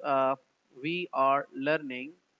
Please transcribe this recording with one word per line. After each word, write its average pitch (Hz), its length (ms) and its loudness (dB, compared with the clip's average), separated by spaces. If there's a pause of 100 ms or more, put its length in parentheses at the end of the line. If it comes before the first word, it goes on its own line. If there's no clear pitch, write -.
uh, 135 300 4 (420)
we 151 180 -4 (220)
are 135 260 4 (220)
learning 143 440 -2 (320)